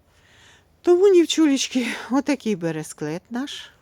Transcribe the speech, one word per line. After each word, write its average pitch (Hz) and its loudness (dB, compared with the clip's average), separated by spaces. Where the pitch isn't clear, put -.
Тому, 359 4
дівчулечки, 294 2
отакий 247 -2
бересклет 160 -8
наш. 247 -10